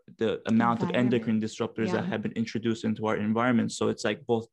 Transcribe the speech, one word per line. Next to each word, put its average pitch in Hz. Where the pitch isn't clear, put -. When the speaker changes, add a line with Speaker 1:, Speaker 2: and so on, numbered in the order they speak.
Speaker 1:
the 107
amount 117
of -
Speaker 2:
Environment. 95
Speaker 1:
endocrine 117
disruptors 110
that 113
Speaker 2:
Yeah. -
Speaker 1:
have 107
been 104
introduced 113
into 107
our 107
environment. 113
So 110
it's 110
like 107
both 113